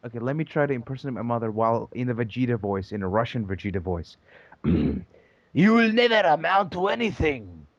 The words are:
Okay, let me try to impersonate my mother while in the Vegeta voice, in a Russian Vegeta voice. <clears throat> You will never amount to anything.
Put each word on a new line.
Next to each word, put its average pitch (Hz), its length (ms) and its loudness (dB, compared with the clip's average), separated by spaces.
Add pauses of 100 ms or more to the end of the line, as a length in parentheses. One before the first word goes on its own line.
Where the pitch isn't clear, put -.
Okay, 120 160 -10
let 123 160 -2
me 156 80 -2
try 151 220 0
to 139 80 0
impersonate 131 400 -6
my 104 80 -6
mother 117 300 -2
while 113 420 0
in 123 140 -4
the 123 60 -2
Vegeta 120 440 -2
voice, 98 340 -2
in 104 120 -4
a 95 40 -2
Russian 113 380 0
Vegeta 95 340 -4
voice. 87 420 -6
<clears throat> - 40 -20 (1300)
You 190 180 6
will 226 200 4
never 233 340 4
amount 170 460 2
to 180 140 -2
anything. 147 800 -2 (140)